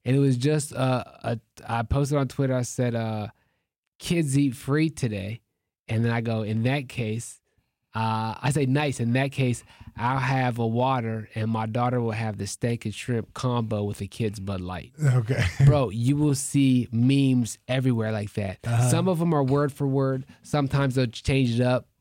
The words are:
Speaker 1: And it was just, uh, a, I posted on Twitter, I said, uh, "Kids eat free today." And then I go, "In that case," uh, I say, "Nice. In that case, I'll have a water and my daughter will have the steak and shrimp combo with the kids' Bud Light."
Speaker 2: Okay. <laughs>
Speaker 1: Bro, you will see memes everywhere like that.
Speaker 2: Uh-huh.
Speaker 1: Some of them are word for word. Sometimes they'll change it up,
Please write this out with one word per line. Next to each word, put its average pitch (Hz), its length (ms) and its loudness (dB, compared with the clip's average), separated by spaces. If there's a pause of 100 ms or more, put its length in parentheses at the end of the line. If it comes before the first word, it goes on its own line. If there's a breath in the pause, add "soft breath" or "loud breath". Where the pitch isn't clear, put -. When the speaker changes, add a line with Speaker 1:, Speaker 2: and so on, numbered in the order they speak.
Speaker 1:
And 127 80 2
it 139 60 4
was 135 160 4
just, 147 380 0
uh, 127 280 0 (200)
a, 117 180 -4 (260)
I 117 160 -2
posted 143 360 0
on 135 100 0
Twitter, 131 260 0
I 127 60 0
said, 120 340 -2
uh, 110 340 -4 (720)
"Kids 156 380 0
eat 139 180 4
free 151 360 0
today." 107 500 -6 (480)
And 113 160 2
then 117 80 2
I 117 80 0
go, 113 220 -2
"In 110 220 -2
that 135 260 -2
case," 113 500 -6 (540)
uh, 110 480 -2
I 147 100 0
say, 139 140 2
"Nice. 139 340 0
In 117 140 0
that 135 180 0
case, 123 320 -2 (320 loud breath)
I'll 127 220 -2
have 127 400 0
a 117 80 0
water 113 680 -2
and 110 160 -2
my 110 140 -2
daughter 120 380 0
will 113 80 -2
have 110 260 -4
the 101 100 -6
steak 117 380 -4
and 107 100 -4
shrimp - 380 -4
combo 113 520 -2
with 104 120 -4
the 101 100 -6
kids' 107 320 -4
Bud 98 220 -6
Light." 90 320 -10 (100)
Speaker 2:
Okay. 127 400 2 (120)
<laughs> 135 100 4
Speaker 1:
Bro, 139 240 8
you 117 300 0
will 147 160 2
see 135 580 2
memes 127 640 4 (100)
everywhere 123 460 0
like 104 220 -4
that. 98 280 -4
Speaker 2:
Uh-huh. 117 280 2
Speaker 1:
Some 170 180 2
of 175 100 0
them 170 140 2
are 147 100 2
word 143 300 2
for 143 140 -4
word. 135 400 0 (160 loud breath)
Sometimes 139 540 0
they'll 127 100 4
change 120 520 0
it 123 40 2
up, 123 240 0 (140)